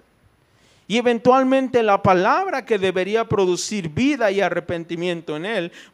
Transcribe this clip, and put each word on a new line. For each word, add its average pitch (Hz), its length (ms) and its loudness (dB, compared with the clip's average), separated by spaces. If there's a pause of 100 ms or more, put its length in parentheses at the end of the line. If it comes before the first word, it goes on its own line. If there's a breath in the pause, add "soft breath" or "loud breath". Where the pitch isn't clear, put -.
(880 soft breath)
Y 202 100 0
eventualmente 254 840 2
la 202 220 2
palabra 262 600 2
que 214 140 -2
debería 190 500 -2
producir 190 600 -2
vida 233 400 0
y 196 120 0
arrepentimiento 170 920 -4
en 160 100 -8
él 190 260 -4 (220 loud breath)